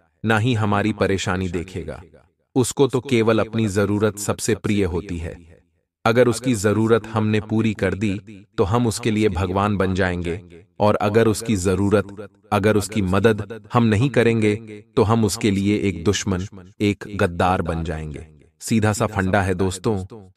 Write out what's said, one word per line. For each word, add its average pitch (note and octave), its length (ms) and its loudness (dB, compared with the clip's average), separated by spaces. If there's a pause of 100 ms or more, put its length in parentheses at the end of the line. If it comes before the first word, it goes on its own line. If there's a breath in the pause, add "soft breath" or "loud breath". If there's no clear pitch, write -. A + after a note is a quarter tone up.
(240)
ना A2 140 2
ही A#2+ 160 0
हमारी G#2 380 0
परेशानी F#2+ 560 -2
देखेगा। E2+ 540 -8 (520)
उसको C3+ 320 2
तो B2 140 -2
केवल A2+ 380 2
अपनी G#2+ 300 0
जरूरत G2+ 500 0
सबसे - 360 -4
प्रिय G2+ 300 0
होती F2 340 -6
है। E2 440 -14 (440)
अगर A#2+ 220 4
उसकी A#2+ 260 0
जरूरत G#2+ 520 2
हमने G#2+ 340 0
पूरी A2 340 0
कर F#2 200 -2
दी, G2+ 520 -6 (120)
तो A2 60 4
हम A#2 220 0
उसके A2+ 240 -2
लिए G#2+ 180 2
भगवान G2 480 0
बन F#2+ 180 0
जाएंगे F2+ 480 -2 (380)
और G#2+ 140 4
अगर A2 340 2
उसकी A2 280 0
जरूरत, G2 760 0 (220)
अगर G#2 240 4
उसकी G2+ 260 -2
मदद G#2 680 0
हम A#2+ 120 4
नहीं A2+ 260 4
करेंगे, A2+ 460 2 (400)
तो A#2+ 60 4
हम A2 220 4
उसके G#2+ 260 0
लिए G2 280 2
एक E2+ 260 -2
दुश्मन, G2 420 -2 (340)
एक G2+ 240 0 (120)
गद्दार F#2 460 0
बन E2 220 -4
जाएंगे। D#2 420 -10 (340)
सीधा G#2+ 320 0
सा G#2+ 140 -2
फंडा G2+ 360 0
है F#2+ 120 0
दोस्तों, F#2+ 520 -4 (300)